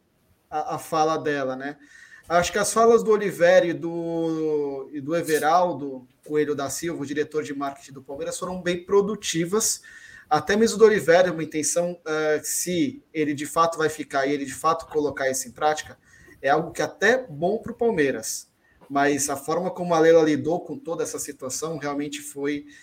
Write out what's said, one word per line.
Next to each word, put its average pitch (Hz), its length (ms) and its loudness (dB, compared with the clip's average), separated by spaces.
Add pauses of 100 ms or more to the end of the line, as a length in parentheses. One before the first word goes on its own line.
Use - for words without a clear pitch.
(480)
a, 156 280 -6
a - 20 -8
fala 156 400 0
dela, 139 380 -2
né? 139 200 -10 (540)
Acho 170 220 2
que 214 80 0
as 202 120 0
falas 233 300 6
do 196 80 0
Olivério 175 600 6
e - 20 -2
do, 156 1200 -4
e 147 80 -8
do 147 140 -2
Everaldo 147 920 0 (160)
Coelho 151 300 0
da 139 160 -4
Silva, 165 320 -6
o 143 40 -6
diretor 147 360 -4
de 139 140 -10
marketing 139 360 -8
do 135 120 -18
Palmeiras, 170 340 -10
foram 180 240 -8
bem 175 240 -4
produtivas. 202 960 0 (480)
Até 151 260 0
mesmo 214 220 2
do 220 80 8
Olivério, 180 480 4
uma 160 100 -6
intenção, 170 600 -4
eh, 156 380 0
se 165 680 -4
ele 151 220 -2
de 143 140 -8
fato 165 320 0
vai 156 100 2
ficar 139 380 -2
e 143 40 0
ele 139 140 -2
de 131 80 -10
fato 165 320 -2
colocar 139 420 -2
isso 127 200 -4
em 117 40 -16
prática, - 460 -2 (420)
é 135 100 0
algo 151 220 2
que - 120 -4
é - 20 0
até 247 420 0
bom 175 300 -4
pro 220 160 -10
Palmeiras. 147 720 -2 (400)
Mas 139 400 0
a 143 80 -4
forma 175 360 -4
como 175 240 -2
a 156 40 4
Leila 165 220 8
lidou 151 380 0
com 151 180 -12
toda 160 240 -8
essa 143 160 -6
situação 143 640 -8
realmente 143 420 -6
foi, 143 460 -6 (160)